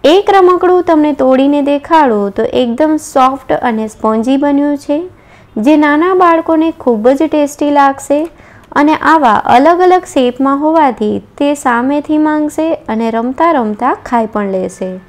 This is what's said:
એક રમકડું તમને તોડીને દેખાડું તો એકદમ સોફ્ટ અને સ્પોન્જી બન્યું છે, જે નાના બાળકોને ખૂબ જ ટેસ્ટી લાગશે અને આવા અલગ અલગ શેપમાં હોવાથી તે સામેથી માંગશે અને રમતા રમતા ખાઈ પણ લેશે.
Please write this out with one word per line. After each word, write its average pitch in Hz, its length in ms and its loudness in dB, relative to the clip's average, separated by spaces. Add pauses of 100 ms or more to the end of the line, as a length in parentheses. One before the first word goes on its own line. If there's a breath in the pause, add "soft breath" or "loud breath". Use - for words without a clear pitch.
એક 392 380 2
રમકડું 359 500 2
તમને 302 320 2
તોડીને 269 480 2
દેખાડું 277 680 0
તો - 100 -2 (140)
એકદમ 302 420 -2
સોફ્ટ 269 500 -2 (140)
અને 220 160 -4 (100)
સ્પોન્જી 226 520 -2
બન્યું 285 280 0 (120)
છે, 294 140 -2 (600 soft breath)
જે 285 160 4
નાના 302 400 2
બાળકોને 330 480 2 (140)
ખૂબ 226 260 0
જ 277 240 2
ટેસ્ટી 294 460 -2
લાગશે 277 420 0 (640 loud breath)
અને 302 120 4 (200)
આવા 277 200 2 (220)
અલગ 330 320 4
અલગ 359 260 2
શેપમાં 269 480 0
હોવાથી 269 560 0 (240)
તે 285 80 0 (140)
સામેથી 285 640 -2
માંગશે 302 400 -2 (280)
અને 226 100 -2 (120)
રમતા 262 420 -2
રમતા 226 340 -4 (140)
ખાઈ 226 300 -2
પણ 196 180 -4
લેશે. 185 340 -6 (200)